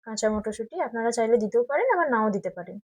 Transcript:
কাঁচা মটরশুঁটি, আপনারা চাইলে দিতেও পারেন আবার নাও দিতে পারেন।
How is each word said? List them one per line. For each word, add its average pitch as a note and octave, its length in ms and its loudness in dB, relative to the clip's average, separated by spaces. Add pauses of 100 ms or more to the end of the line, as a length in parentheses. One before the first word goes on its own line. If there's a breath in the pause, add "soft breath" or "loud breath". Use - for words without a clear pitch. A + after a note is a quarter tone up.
কাঁচা A3 240 -6
মটরশুঁটি, G#3+ 520 -8
আপনারা A#3 300 2
চাইলে A#3 260 4
দিতেও G#3+ 320 0
পারেন D#4 220 2
আবার F4 180 2
নাও A3 200 2
দিতে F#3+ 200 -4
পারেন। F3+ 260 -16 (180)